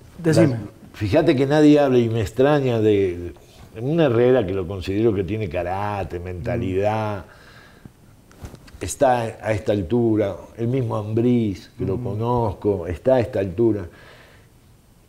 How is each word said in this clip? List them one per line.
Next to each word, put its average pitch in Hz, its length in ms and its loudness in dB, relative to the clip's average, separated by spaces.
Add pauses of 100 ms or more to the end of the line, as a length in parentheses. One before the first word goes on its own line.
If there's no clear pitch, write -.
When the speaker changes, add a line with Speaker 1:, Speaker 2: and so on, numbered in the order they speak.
(180)
Speaker 1:
Decime. 156 300 4
Speaker 2:
la, 123 120 -2 (340)
fíjate 147 420 2
que 135 100 2
nadie 147 340 6
habla 131 200 4
y 117 100 2
me 113 120 -2
extraña 131 580 2
de, 95 540 0 (420)
de 110 60 -12
un 147 180 -2
Herrera 123 480 4
que 90 60 -4
lo 95 140 -4
considero 101 460 0
que 98 100 -2
tiene 104 260 -6
carácter, 90 720 -6
mentalidad. 92 1000 -4
Speaker 1:
Mm. 90 40 -14 (1600)
Speaker 2:
Está 123 380 2
a 110 320 -6
esta 107 180 -2
altura, 107 640 0 (220)
el 117 100 -4
mismo 120 300 -4
Ambriz, 113 800 -2
que - 80 -6
lo 95 120 -2
Speaker 1:
Mm. 123 60 -8
Speaker 2:
conozco, 113 840 -2
está - 280 0
a 131 60 2
esta - 180 -4
altura. 101 460 0 (1200)